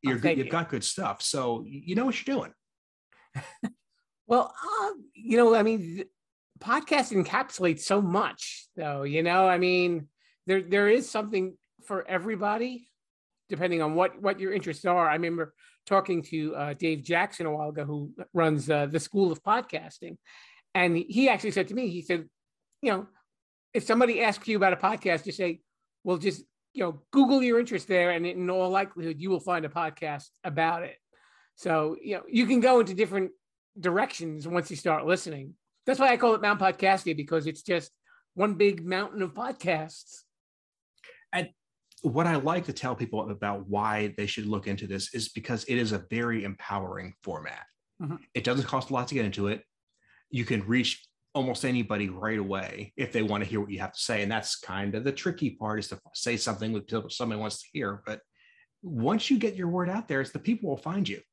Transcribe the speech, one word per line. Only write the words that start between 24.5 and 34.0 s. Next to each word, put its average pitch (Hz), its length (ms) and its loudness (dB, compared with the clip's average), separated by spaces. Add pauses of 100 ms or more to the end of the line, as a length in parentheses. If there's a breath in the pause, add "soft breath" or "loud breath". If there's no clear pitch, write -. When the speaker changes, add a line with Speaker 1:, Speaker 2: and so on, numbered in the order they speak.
Speaker 2:
about 190 180 6
a 175 40 -2
podcast, 190 480 0
just - 120 -10
say, 175 220 -2 (460)
'Well, 180 120 0
just, 180 260 -2 (300)
you 240 100 -2
know, 160 180 -4 (100)
Google 269 320 6
your 240 160 6
interest 240 300 -4
there, 180 220 6
and 170 140 0
in 180 240 -2
all 185 200 2
likelihood, 180 500 -2
you 180 100 -4
will 180 120 2
find 170 240 -2
a 147 40 -4
podcast 151 600 -6 (160)
about 165 380 0
it.'" - 140 -12 (580 soft breath)
So, 160 460 0
you 208 140 -4
know, - 120 -8
you 240 200 2
can 247 140 4
go 254 180 8
into 190 140 2
different 190 380 0 (480)
directions 170 680 -2